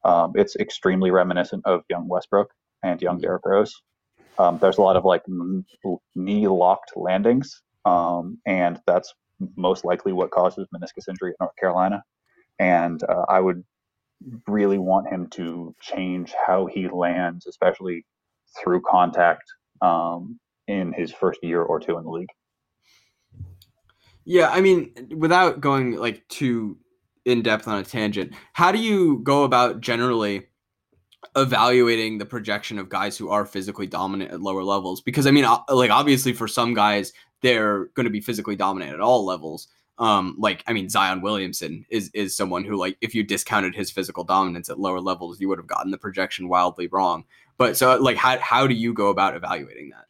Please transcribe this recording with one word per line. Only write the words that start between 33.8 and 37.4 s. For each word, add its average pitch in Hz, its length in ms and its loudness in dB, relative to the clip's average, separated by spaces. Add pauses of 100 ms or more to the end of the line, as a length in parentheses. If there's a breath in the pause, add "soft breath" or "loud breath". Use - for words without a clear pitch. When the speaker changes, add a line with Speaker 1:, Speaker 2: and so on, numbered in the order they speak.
Speaker 2:
dominant 98 440 -6
at 85 100 -10
lower 95 200 -4
levels? 92 380 -2
Because, 135 260 -2
I 139 60 6
mean, 143 140 6
o-, 117 240 4
like, 127 200 4
obviously 135 440 4
for 110 160 -6
some 120 240 -2
guys, 104 400 0 (280 soft breath)